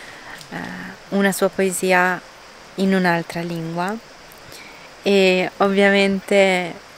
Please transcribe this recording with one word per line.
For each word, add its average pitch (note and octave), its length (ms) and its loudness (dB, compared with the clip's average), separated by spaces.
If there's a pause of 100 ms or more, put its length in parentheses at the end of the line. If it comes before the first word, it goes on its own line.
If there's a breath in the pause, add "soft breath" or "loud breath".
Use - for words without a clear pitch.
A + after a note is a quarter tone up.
(500 loud breath)
eh, - 80 -12 (520)
una G3 240 0
sua F#3+ 160 0
poesia F#3 680 0 (560)
in F#3+ 200 2
un'altra E3+ 460 0
lingua, E3+ 520 -6 (1080 loud breath)
e F#3 540 2
ovviamente G3 1160 2 (240)